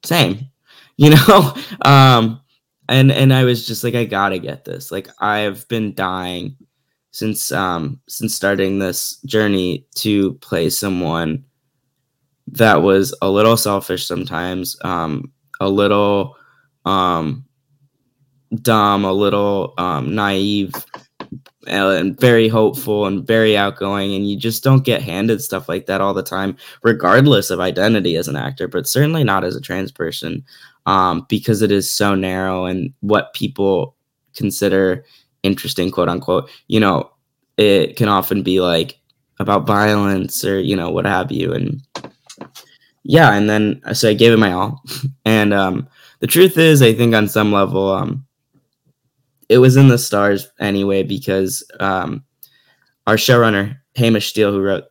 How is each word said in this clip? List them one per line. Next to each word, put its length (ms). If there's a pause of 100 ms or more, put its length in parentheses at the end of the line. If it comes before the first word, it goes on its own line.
Same." 500
<laughs> 40 (400)
You 140
know? 440 (280)
Um, 580 (460)
and, 240
and 220
I 120
was 200
just 180
like, 120
"I 100
gotta 340
get 260
this." 260
Like, 180 (100)
I've 480
been 280
dying 600 (560)
since, 400
um, 560
since 280
starting 440
this 460
journey 720
to 400
play 340
someone 760 (1040)
that 360
was 380
a 100
little 260
selfish 480
sometimes, 760
um, 480 (280)
a 100
little, 680 (500)
um, 600 (1160)
dumb, 440
a 80
little, 640
um, 360
naive, 600 (960)
and 520
very 280
hopeful 580
and 200
very 320
outgoing, 580
and 140
you 80
just 260
don't 220
get 160
handed 400
stuff 280
like 180
that 140
all 120
the 100
time, 340 (260)
regardless 680
of 80
identity 580
as 100
an 80
actor, 320
but 200
certainly 360
not 200
as 120
a 60
trans 300
person, 520 (440)
um, 420
because 320
it 100
is 220
so 220
narrow 500
and 260 (100)
what 340
people 600 (400)
consider 720 (380)
interesting, 480
quote 180
unquote, 400 (180)
you 120
know, 300 (480)
it 380
can 140
often 340
be, 160
like, 400 (400)
about 280
violence 760
or, 160
you 160
know, 140
what 160
have 260
you. 220
And 280 (1200)
yeah, 320
and 140
then, 320 (120)
so 160
I 40
gave 200
it 40
my 160
all. 280 (220)
<laughs> 220
And, 280
um, 340 (320)
the 80
truth 300
is, 240
I 120
think 220
on 120
some 240
level, 400
um, 340 (1200)
it 80
was 180
in 120
the 100
stars 520 (100)
anyway, 440
because, 600 (160)
um, 440 (840)
our 80
showrunner, 640 (180)
Hamish 340
Steele, 220
who 100
wrote 300